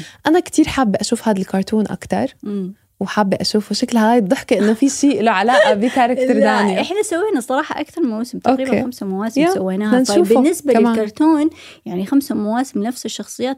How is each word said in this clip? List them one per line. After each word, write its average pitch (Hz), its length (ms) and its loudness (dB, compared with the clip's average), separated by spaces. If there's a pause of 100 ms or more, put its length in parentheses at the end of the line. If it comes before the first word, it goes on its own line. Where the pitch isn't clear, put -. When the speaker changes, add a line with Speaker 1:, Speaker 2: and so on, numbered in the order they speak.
(280)
Speaker 1:
أنا 320 120 4
كتير - 280 0
حابة 226 340 0
أشوف - 260 -4
هذا 208 120 2
الكرتون 190 480 -2
أكتر. - 560 -4
Speaker 2:
مم. 196 300 -8 (260)
Speaker 1:
وحابة 196 420 0
أشوفه. 208 340 -2
شكلها 226 360 2
هاي 240 60 4
الضحكة 208 420 0
إنه 208 140 2
في 269 160 2
شيء 277 320 0
له 220 100 4
علاقة 233 460 4
Speaker 2:
<laughs> 202 40 -2
Speaker 1:
بكاركتر 254 520 2
Speaker 2:
لا، 214 60 2
Speaker 1:
دانيا. 208 420 2
Speaker 2:
إحنا 392 220 -4
سوينا 349 360 -2
صراحة 262 420 -4
أكثر 302 200 -8
من 277 80 0
موسم، 220 300 -6
تقريبًا 262 300 0
Speaker 1:
أوكي. 220 140 0
Speaker 2:
خمسة 247 220 -8
مواسم 202 360 -2
Speaker 1:
يا، 349 120 2
Speaker 2:
سويناها. 190 340 -2
Speaker 1:
بدنا 247 140 4
نشوفه 208 340 2
Speaker 2:
فبالنسبة 285 380 2
Speaker 1:
كمان. 233 200 4
Speaker 2:
للكرتون، 294 560 2 (360)
يعني 180 200 -6
خمسة 269 300 0
مواسم 220 480 -2
نفس 240 220 -6
الشخصيات، 240 520 -8